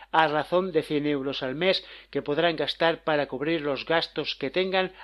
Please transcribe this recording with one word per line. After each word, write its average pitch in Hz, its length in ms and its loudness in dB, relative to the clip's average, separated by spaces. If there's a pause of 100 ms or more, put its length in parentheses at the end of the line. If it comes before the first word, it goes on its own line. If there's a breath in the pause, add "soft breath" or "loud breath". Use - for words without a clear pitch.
(120 loud breath)
a 160 160 6
razón 175 440 0
de 156 120 2
cien 147 240 -2
euros 139 340 -2
al 131 140 -4
mes 185 280 2 (280 loud breath)
que 143 100 -2
podrán 160 340 0
gastar 160 480 0
para 147 240 0
cubrir 147 340 -2
los 143 260 -4
gastos 160 480 0
que 135 160 -6
tengan 185 400 0 (120)